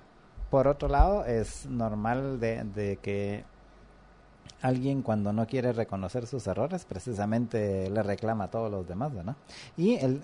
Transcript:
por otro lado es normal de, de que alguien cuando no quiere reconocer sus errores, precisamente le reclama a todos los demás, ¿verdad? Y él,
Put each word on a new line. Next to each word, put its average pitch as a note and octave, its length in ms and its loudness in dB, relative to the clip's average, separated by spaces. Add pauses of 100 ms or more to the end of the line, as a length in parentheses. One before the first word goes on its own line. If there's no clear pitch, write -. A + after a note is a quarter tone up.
(500)
por C3+ 180 6
otro C#3+ 180 2
lado E3 380 6
es A2+ 420 -2
normal A#2+ 720 0
de, A2+ 240 0
de G2+ 360 -2
que G2+ 460 -4 (1160)
alguien C3 400 2
cuando G#2 300 0
no A2+ 140 2
quiere B2 260 0
reconocer A2 560 -2
sus B2 180 -6
errores, B2 380 -2
precisamente G#2 1080 0
le G#2+ 120 2
reclama G2+ 420 0
a F2+ 60 -6
todos A2+ 200 -2
los F#2+ 160 -4
demás, G#2 260 -4
¿verdad? G2 220 -6 (420)
Y G#3 200 4
él, C3+ 280 2